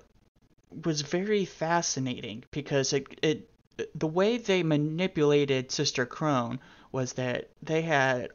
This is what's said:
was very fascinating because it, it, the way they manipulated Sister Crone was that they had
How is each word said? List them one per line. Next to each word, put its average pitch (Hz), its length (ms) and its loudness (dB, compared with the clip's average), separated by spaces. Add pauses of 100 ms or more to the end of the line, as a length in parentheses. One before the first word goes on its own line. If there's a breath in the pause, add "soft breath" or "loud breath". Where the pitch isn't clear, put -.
(840)
was 151 180 -2
very 196 420 0
fascinating 131 1080 -2
because 139 420 0
it, 135 140 0 (160)
it, 147 260 -4 (460)
the 160 140 -4
way 190 300 2
they 190 260 0
manipulated 147 1040 2
Sister 135 340 0
Crone 131 540 -2 (320 loud breath)
was 127 240 -2
that 123 360 -4 (120)
they 160 200 0
had 135 520 2